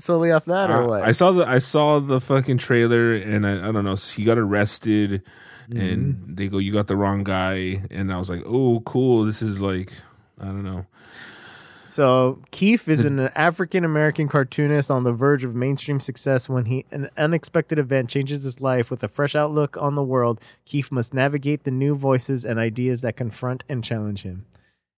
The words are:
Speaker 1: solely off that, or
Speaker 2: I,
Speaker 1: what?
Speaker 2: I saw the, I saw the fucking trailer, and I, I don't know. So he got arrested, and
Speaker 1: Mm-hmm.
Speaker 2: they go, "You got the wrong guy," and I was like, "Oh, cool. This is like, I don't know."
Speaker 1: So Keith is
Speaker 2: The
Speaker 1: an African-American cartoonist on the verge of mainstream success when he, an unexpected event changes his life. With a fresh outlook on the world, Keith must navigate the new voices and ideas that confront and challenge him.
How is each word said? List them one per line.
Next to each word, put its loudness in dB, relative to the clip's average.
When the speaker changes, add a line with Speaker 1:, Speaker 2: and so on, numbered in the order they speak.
Speaker 1:
solely 2
off 4
that, 0
or 4
Speaker 2:
I, 2
Speaker 1:
what? 0
Speaker 2:
I 4
saw 6
the, 4
I 4
saw 4
the 0
fucking 2
trailer, 4
and 0
I, -2
I -2
don't 0
know. -2
So -10
he -4
got 4
arrested, 0
and -2
Speaker 1:
Mm-hmm. -14
Speaker 2:
they -6
go, -2
"You -2
got 0
the 0
wrong 2
guy," -2
and -4
I -4
was -6
like, -8
"Oh, 2
cool. 2
This -2
is -2
like, -4
I -12
don't -8
know." -10
Speaker 1:
So 2
Keith 2
is 4
Speaker 2:
The 2
Speaker 1:
an 0
African-American 0
cartoonist 0
on 0
the 2
verge 2
of -6
mainstream -2
success -4
when -2
he, -4
an -8
unexpected -2
event 0
changes -4
his -8
life. 0
With -8
a -6
fresh -4
outlook 0
on -2
the -2
world, 0
Keith -6
must -4
navigate 0
the -4
new 0
voices 0
and -4
ideas -2
that -4
confront -6
and -6
challenge -6
him. -12